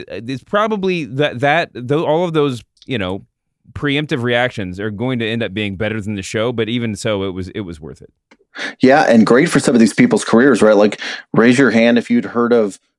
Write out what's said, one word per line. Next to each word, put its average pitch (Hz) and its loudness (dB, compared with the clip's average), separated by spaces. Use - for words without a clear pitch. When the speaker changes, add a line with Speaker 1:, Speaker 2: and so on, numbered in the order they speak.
Speaker 1:
it's 117 -12
probably 196 -2
that, 127 -4
that, 147 0
tho-, 139 -4
all 160 0
of 170 -4
those, 143 -2
you 127 -6
know, 98 -6
preemptive 143 -4
reactions 120 -2
are 107 -6
going 120 -4
to 113 -4
end 117 -4
up 95 -6
being 101 -4
better 107 -4
than 104 -6
the 95 -6
show. 113 -4
But 110 -4
even 117 -4
so, 101 -4
it 98 -6
was, 90 -8
it - -10
was 85 -12
worth 67 -16
it. - -20
Speaker 2:
Yeah, 247 6
and 113 6
great 147 4
for 143 2
some 139 0
of 113 4
these 110 4
people's 120 2
careers, 117 4
right? 107 6
Like, 104 2
raise 120 4
your 123 4
hand 117 4
if 110 -4
you'd 120 2
heard 117 0
of 107 0